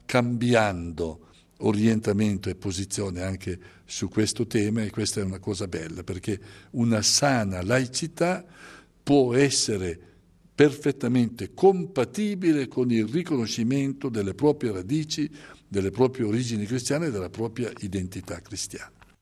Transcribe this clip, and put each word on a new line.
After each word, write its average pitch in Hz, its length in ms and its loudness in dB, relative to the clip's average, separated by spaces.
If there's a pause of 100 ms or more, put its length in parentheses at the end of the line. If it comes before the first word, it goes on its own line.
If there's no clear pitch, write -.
cambiando 107 1200 0 (380)
orientamento 104 840 2
e 87 60 -6
posizione 95 680 -6
anche 92 380 -6 (260)
su - 240 -6
questo 107 380 0
tema, 107 340 0
e 104 80 -4
questa 107 300 -4
è 101 40 -2
una 95 140 -4
cosa 95 300 -6
bella, 85 340 -8
perché 92 380 -6 (320)
una 117 320 2
sana 110 580 2
laicità 147 840 0 (600)
può 131 320 4
essere 110 640 2 (560)
perfettamente 123 1000 2
compatibile 180 1120 2
con 123 220 0
il 113 160 4
riconoscimento 135 1040 -2
delle 101 240 -2
proprie 143 380 0
radici, 143 580 -4 (380)
delle 95 240 -2
proprie 123 340 2
origini 113 400 0
cristiane 131 420 -2
e 143 40 -2
della 92 180 -6
propria 110 420 -6 (100)
identità 92 600 -6
cristiana. - 500 -12 (300)